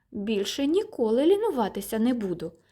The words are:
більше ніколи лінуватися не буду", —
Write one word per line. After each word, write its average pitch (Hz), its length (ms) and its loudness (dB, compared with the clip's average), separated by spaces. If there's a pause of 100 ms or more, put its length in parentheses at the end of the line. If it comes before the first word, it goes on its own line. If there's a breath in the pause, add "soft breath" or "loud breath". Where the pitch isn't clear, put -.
(120)
більше 208 560 -2
ніколи 285 580 2
лінуватися 269 760 0
не 240 140 4
буду", — 180 380 -4 (200 soft breath)